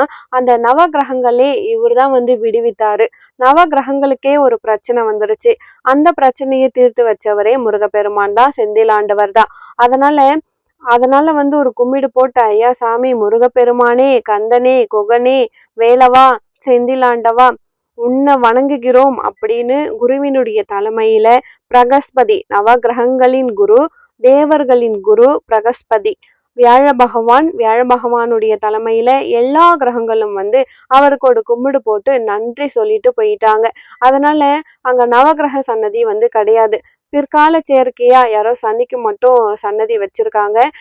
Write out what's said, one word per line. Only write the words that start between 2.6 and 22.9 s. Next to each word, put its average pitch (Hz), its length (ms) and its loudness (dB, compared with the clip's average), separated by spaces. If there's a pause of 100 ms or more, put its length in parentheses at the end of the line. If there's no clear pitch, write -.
நவகிரகங்களுக்கே 277 1000 0
ஒரு 247 220 2
பிரச்சனை 226 420 -4
வந்துருச்சு. 214 520 -2 (260)
அந்த 294 320 2
பிரச்சனையை 262 600 0
தீர்த்து 247 320 2
வச்சவரே 208 540 -2
முருகப்பெருமான் 208 760 -2
தான், 247 240 2
செந்தில் 220 340 0
ஆண்டவர் 208 400 0
தான். 214 200 0 (240)
அதனால, 269 460 2 (640)
அதனால 262 500 2
வந்து 285 260 0
ஒரு 254 140 0
கும்பிடு 262 400 -2
போட்டு, 254 300 0
"ஐயா 226 300 2
சாமி, 247 420 -2
முருகப்பெருமானே, 240 1120 2
கந்தனே, 240 580 0
குகனே, 240 520 0 (400)
வேலவா, 247 480 4 (400)
செந்திலாண்டவா, 247 840 0 (500)
உன்னை 269 360 0
வணங்குகிறோம்" 254 880 0
அப்படின்னு 233 720 -4
குருவினுடைய 247 680 -2 (100)
தலைமையில 220 540 0 (400)
பிரகஸ்பதி, 247 720 0 (100)
நவகிரகங்களின் 247 1040 0